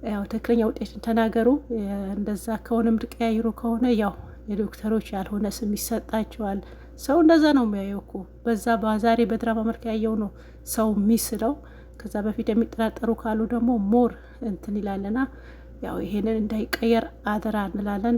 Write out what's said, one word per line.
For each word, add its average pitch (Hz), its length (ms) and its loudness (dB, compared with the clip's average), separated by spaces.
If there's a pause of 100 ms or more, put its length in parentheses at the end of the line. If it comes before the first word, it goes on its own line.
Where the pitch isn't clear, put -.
ያው 208 200 -4
ትክክለኛ 226 420 0
ውጤትን - 360 -4
ተናገሩ። 226 460 2 (640)
እንደዛ 202 360 -4 (120)
ከሆነ 226 280 0
የምትቀያይሩ 226 680 0
ከሆነ 233 400 -2
ያው 208 200 2 (340)
የዶክተሮች 214 640 -2
ያልሆነ 202 420 -4
ስም 208 220 -4
ይሰጣቸዋል። 214 880 -4 (400)
ሰው 277 200 2
እንደዛ 320 320 8
ነው 269 120 6
የሚያየው 202 360 -2
እኮ። - 120 -18 (280)
በዛ 226 260 -2 (140)
በዛሬ 220 460 2
በድራማ 220 380 0
መልክ 226 220 -2
ያየው 220 300 0
ነው 208 140 -2 (360)
ሰው 220 260 2
የሚስለው። 214 600 2 (440)
ከዛ - 240 -10
በፊት 214 260 -2
የሚጠራጠሩ 220 680 0
ካሉ 220 320 -2
ደግሞ 233 220 0 (140)
ሞር 233 280 4 (300)
እንትን 208 340 -6
ይላልና 202 440 -4 (640)
ያው - 180 -8
ይሄንን 208 380 -2
እንዳይቀየር 226 680 0 (220)
አደራ 214 380 -2
እንላለን። 202 520 -2